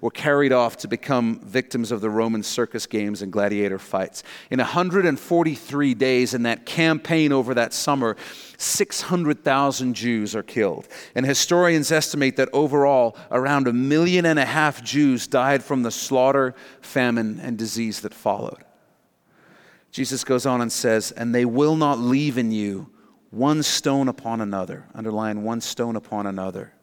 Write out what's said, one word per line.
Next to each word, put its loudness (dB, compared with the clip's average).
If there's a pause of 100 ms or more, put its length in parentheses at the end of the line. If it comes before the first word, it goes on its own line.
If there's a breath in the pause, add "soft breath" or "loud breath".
were -2
carried 2
off 2
to -12
become 0
victims -4
of -4
the -2
Roman 0
circus -4
games -4
and -8
gladiator 0
fights. -6 (260 loud breath)
In -2
a 2
hundred 2
and 0
forty-three 0
days 2
in -2
that -2
campaign 2
over 2
that 0
summer, 0 (420 loud breath)
six -2
hundred 0
thousand 0
Jews -2
are -4
killed. -2 (260 loud breath)
And 0
historians 2
estimate 0
that 2
overall, 4 (140 loud breath)
around 2
a 0
million 2
and 4
a 2
half 0
Jews 2
died 2
from -2
the -2
slaughter, 2 (240 loud breath)
famine, -2
and -6
disease -4
that -10
followed. -4 (1300 soft breath)
Jesus -6
goes 0
on 2
and -2
says, 0
"And -4
they 4
will 2
not 0
leave 0
in 0
you -4 (400 soft breath)
one 0
stone 0
upon -6
another." -6 (100)
Underline, -4
"one -4
stone -6
upon -6
another." -8 (100)